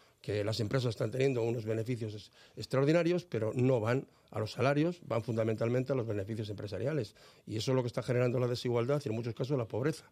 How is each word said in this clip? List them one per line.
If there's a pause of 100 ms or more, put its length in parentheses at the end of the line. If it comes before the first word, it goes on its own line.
(200)
que
las
empresas
están
teniendo
unos
beneficios
es-, (240)
extraordinarios,
pero
no
van (240)
a
los
salarios,
van
fundamentalmente
a
los
beneficios
empresariales, (300)
y
eso
es
lo
que
está
generando
la
desigualdad
y
en
muchos
casos
la
pobreza.